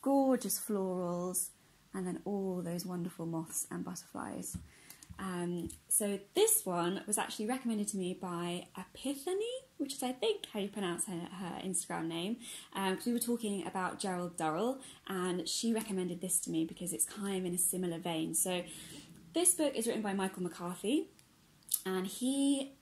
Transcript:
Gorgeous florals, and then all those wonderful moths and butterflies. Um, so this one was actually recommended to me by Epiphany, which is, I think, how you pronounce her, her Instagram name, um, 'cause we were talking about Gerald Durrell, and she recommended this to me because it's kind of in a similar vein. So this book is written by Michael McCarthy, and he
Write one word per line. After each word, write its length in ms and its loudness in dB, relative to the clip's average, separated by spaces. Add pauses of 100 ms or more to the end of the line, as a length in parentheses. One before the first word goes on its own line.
Gorgeous 580 6
florals, 880 0 (480)
and 120 -2
then 160 -4
all 360 0
those 240 -2
wonderful 400 -4
moths 460 -4
and 140 -4
butterflies. 720 -8 (600)
Um, 520 -2 (200)
so 300 2 (160)
this 320 6
one 400 2
was 120 2
actually 280 -2
recommended 420 0
to 80 -4
me 240 0
by 460 -2 (100)
Epiphany, 680 -2 (300)
which 180 -2
is, 80 -6
I 80 0
think, 420 0
how 60 -2
you 80 0
pronounce 400 -2
her, 220 -4 (100)
her 260 -6
Instagram 440 -2
name, 300 -2 (340)
um, 240 2
'cause 100 -4
we 60 2
were 80 2
talking 440 0
about 360 -2
Gerald 360 -2
Durrell, 440 2 (260)
and 420 0
she 240 2
recommended 480 0
this 200 2
to 100 -6
me 140 4
because 280 -6
it's 120 2
kind 340 -2
of 60 0
in 100 0
a 40 0
similar 400 2
vein. 360 0
So 300 2 (680)
this 220 6
book 220 2
is 100 0
written 160 0
by 120 0
Michael 280 0
McCarthy, 680 0 (760)
and 220 0
he 720 2